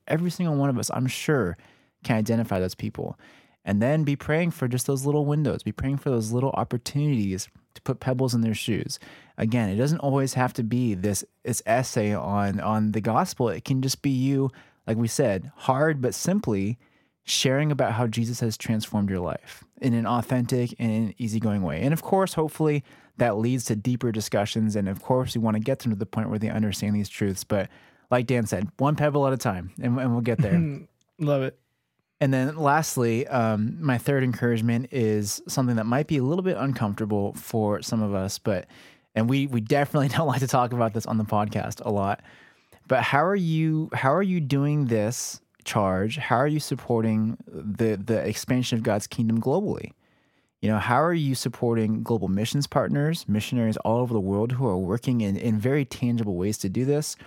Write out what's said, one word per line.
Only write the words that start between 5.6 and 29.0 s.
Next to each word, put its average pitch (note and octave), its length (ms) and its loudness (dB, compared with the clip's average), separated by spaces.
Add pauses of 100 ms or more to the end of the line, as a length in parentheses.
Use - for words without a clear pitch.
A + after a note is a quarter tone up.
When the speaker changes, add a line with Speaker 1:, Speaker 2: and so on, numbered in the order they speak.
Speaker 1:
Be G#2 80 -4
praying C3+ 260 -2
for C#3+ 120 -4
those A2+ 220 0
little B2+ 200 2
opportunities A#2 960 -2 (280)
to - 80 -20
put C3 160 -4
pebbles C3 340 0
in A#2 80 2
their A2+ 120 2
shoes. - 440 -4 (400)
Again, A2+ 320 2
it F#2+ 60 -2
doesn't C#3+ 240 2
always C3+ 340 0
have B2+ 200 0
to B2 100 -4
be A#2 320 0
this, F#2+ 280 0 (200)
this A#2+ 220 -4
essay A2+ 480 0
on, G2 460 -2
on G#2+ 340 0
the A2 80 -2
gospel. A#2+ 480 0
It A2 160 -6
can C3 160 0
just C3+ 200 -2
be C#3+ 80 0
you, C3+ 400 2 (380)
like A2 100 0
we A#2 100 2
said, A2 500 0
hard C#3+ 440 0
but A#2+ 140 0
simply A#2 640 -2 (460)
sharing C#3+ 480 2
about C3 180 2
how A#2 160 0
Jesus A#2 320 -2
has A2+ 180 -2
transformed G#2+ 520 -2
your F#2+ 100 -2
life - 440 -8 (180)
in B2 120 2
an A2+ 140 0
authentic A#2+ 720 0
and A#2 100 0 (200)
an - 80 -12
easygoing G#2+ 440 -2
way. E2 200 -2
And C#3+ 120 2
of D#3+ 80 -4
course, F#3+ 320 0
hopefully D3+ 520 0 (320)
that A#2 200 2
leads A#2+ 280 0
to A2+ 100 0
deeper A#2+ 380 -2
discussions. G#2+ 640 0
And G2 100 0
of F#2+ 140 -4
course, B2+ 340 0
we A#2 60 -2
wanna A2 180 2
get C3 200 -2
them A#2 120 -2
to G2+ 80 -2
the G#2+ 60 -4
point - 240 -4
where G#2+ 100 -2
they G#2+ 100 -2
understand G#2 460 -2
these G2+ 140 -2
truths. G2 340 -2
But G2 260 0 (400)
like B2 180 2
Dan A#2+ 180 2
said, G2+ 320 -2
one C#3+ 180 2
pebble C#3+ 320 2